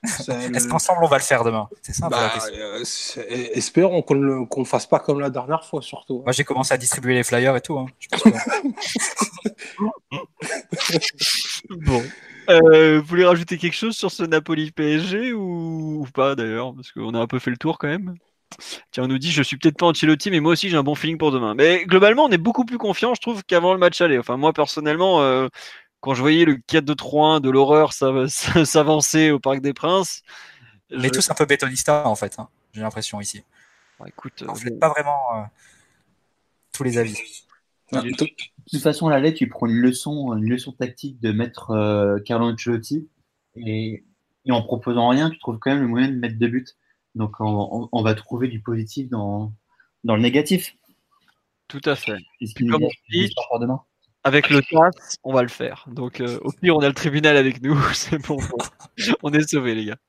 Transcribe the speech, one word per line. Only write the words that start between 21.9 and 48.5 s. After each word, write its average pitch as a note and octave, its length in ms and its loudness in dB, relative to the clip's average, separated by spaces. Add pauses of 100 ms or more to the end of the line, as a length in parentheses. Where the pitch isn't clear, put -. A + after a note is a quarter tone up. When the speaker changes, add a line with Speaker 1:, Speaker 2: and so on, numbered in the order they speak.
Speaker 3:
on B3+ 40 2
est F#3 80 4
beaucoup A#3 260 0
plus A#3 140 -6
confiant, A3+ 360 0
je - 60 -8
trouve, A3 220 -6
qu'avant F3+ 300 4
le F#3+ 80 2
match F3+ 200 4
aller. E3 160 4
Enfin, B2 200 -2
moi, D3+ 160 2
personnellement, D#3 680 2
euh, C3 260 2 (500)
quand C3+ 160 -4
je A#2+ 60 -2
voyais D#3 240 6
le D3+ 100 4 (140)
quatre D#3+ 160 2
deux C#3+ 100 -2
trois D3+ 360 2
un D#3 100 4
de C3 100 0
l'horreur C3+ 420 6
s'a-, C3 200 0
<laughs> C3 160 0
s'a-, - 360 2
s'avancer D#3 680 4
au C#3 80 0
Parc C#3 180 -2
des C3+ 160 -2
Princes, F3+ 480 -2 (680)
Speaker 2:
On C3 80 -6
est B2+ 80 0
Speaker 3:
je B2+ 60 -2
Speaker 2:
tous G3 140 0
un - 60 -2
peu D3+ 120 2
bétonista, C#3 600 0
en A2 80 2
fait, - 240 -8
hein, A2 100 -14 (240)
j'ai A2 100 -12
l'impression, G#2+ 380 -8
ici. G#2 220 -12 (560)
Speaker 3:
Bon, - 80 -20
écoute, - 360 -18
Speaker 2:
On A2+ 80 -10
Speaker 3:
euh, - 20 -10
Speaker 2:
reflète A#2 220 -8
Speaker 3:
bon. - 40 -14
Speaker 2:
pas D#3 120 4
vraiment, D3 280 -2 (160)
euh, A2 80 -8 (1300)
tous - 120 -8
les B2 140 -2
avis. A2 200 -2 (760)
Speaker 1:
Ah, C3 100 -2
Speaker 4:
De A#2+ 80 -6
Speaker 1:
tout D3+ 160 -2 (420)
Speaker 4:
toute C#3+ 140 -6
façon, D#3 240 0
à D#3+ 40 2
l'aller, D3 220 2
tu D#3+ 160 -2
prends - 180 -6
une A2+ 120 0
leçon, B2+ 580 -2
une G#2+ 120 -2
leçon B2 240 -4
tactique B2+ 480 -10
de A2 100 -2
mettre, A#2 400 -4
euh, G#2 480 0
Carlo A#2 280 -2
Ancelotti A#2+ 640 -4 (460)
et, A2 480 -8 (420)
et C3 60 -4
en A#2+ 100 2
proposant A#2+ 480 0
rien, D3 220 2
tu D#3+ 80 -14
trouves A2+ 220 -10
quand C3+ 100 -2
même C#3 120 0
le B2+ 40 0
moyen A#2+ 220 0
de C3+ 80 -4
mettre A#2 200 -6
deux A#2 120 0
buts. B2+ 180 -4 (480)
Donc, G#2+ 240 -6
on, G#2+ 80 -4
on, G#2 460 -4
on A#2 100 0
va A2 120 2
trouver A#2+ 340 -6
du A2+ 120 -8